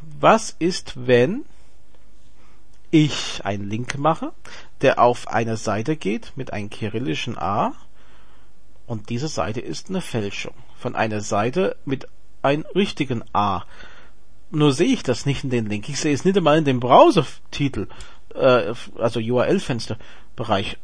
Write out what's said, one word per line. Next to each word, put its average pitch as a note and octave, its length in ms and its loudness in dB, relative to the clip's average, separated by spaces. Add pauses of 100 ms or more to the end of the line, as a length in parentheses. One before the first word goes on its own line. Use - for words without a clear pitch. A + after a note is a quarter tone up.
(200)
Was F#3 380 6
ist, D#3 480 -4
wenn B2+ 400 4 (1400)
ich - 540 2
einen G2+ 260 -2
Link A#2+ 300 -4
mache, E3 320 0 (500)
der - 160 4
auf B2 300 4
eine A2+ 300 0
Seite A2 380 -2
geht G#3 400 -4
mit C3+ 160 -6
einem G2+ 200 -6
kyrillischen A#2+ 680 -4
A C3 360 0 (1120)
und A2 220 -6
diese A#2 180 -2
Seite A2 340 -2
ist - 280 -8
eine F#3 120 -2
Fälschung - 540 -4 (200)
von - 200 -4
einer G#2+ 260 0
Seite A#2+ 540 0 (100)
mit C3+ 220 -4 (340)
einem D3 320 2
richtigen D3 580 0
A? G2 320 2 (840)
Nur D3+ 240 6
sehe E3 140 4
ich C4 160 2
das - 240 0
nicht C#3 160 0
in C3 80 -2
den A#2 160 2
Link. G#2 200 -2
Ich C3+ 120 -4
sehe D3 160 2
es - 100 0
nicht F#3+ 120 6
einmal D#3 200 6
in D#3+ 80 4
dem C3 140 4
Browser-Titel, C#3 1120 6 (440)
äh, B2 400 4 (240)
also A#2 220 0
U-R-L-Fenster-Bereich, A2+ 1600 0